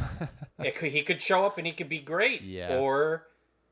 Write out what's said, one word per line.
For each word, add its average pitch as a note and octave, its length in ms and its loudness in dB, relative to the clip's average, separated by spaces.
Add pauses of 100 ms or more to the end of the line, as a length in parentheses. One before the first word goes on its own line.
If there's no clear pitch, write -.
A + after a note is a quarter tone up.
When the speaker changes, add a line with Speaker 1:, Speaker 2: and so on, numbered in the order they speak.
(640)
Speaker 1:
It C#3+ 140 -2
could, D#3 160 -2
he D3 100 2
could F3 180 0
show F#3+ 240 4
up G3+ 140 0
and D#3+ 80 -4
he D#3+ 60 -2
could D#3 160 -8
be D#3 100 -4
great. E3+ 440 0
Speaker 2:
Yeah. F#2 340 -4
Speaker 1:
Or, C#3+ 500 2 (460)